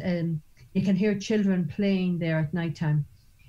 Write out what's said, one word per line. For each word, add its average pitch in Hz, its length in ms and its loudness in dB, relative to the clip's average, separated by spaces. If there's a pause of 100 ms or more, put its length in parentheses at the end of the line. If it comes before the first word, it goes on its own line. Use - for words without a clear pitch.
um, 170 380 -2 (320)
you 190 100 0
can 196 120 2
hear 202 220 2
children 196 580 0
playing 185 440 0
there 165 200 0
at 156 140 -2
nighttime. 156 500 0 (460)